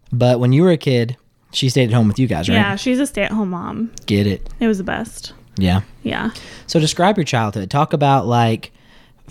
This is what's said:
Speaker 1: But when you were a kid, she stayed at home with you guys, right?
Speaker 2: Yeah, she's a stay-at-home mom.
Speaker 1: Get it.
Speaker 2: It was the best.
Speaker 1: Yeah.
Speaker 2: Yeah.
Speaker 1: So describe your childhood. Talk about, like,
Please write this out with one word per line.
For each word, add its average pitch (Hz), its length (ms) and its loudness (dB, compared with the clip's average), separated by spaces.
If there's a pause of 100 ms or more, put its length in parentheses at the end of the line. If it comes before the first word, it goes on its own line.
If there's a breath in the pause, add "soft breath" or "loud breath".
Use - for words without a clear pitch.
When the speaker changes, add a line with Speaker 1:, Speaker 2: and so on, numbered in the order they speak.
(120)
Speaker 1:
But 123 280 2
when 123 140 2
you 147 100 6
were 185 80 6
a 160 60 2
kid, 123 380 0 (380)
she 131 160 0
stayed 120 200 2
at 113 40 2
home 117 140 4
with 104 120 0
you 131 80 2
guys, 90 220 -2
right? 233 60 2
Speaker 2:
Yeah, 202 200 2
she's 254 240 -2
a 285 80 0
stay-at-home 208 420 -4
mom. 202 420 -8 (140)
Speaker 1:
Get 202 220 2
it. 196 200 -4 (120)
Speaker 2:
It 233 80 0
was 214 100 0
the 190 60 -8
best. - 500 -8 (240)
Speaker 1:
Yeah. 95 240 2 (220)
Speaker 2:
Yeah. 214 280 -4 (360 loud breath)
Speaker 1:
So - 120 0
describe 175 380 2
your 160 80 -2
childhood. 107 440 -2
Talk 147 240 0
about, 139 320 2
like, 117 460 0 (600 soft breath)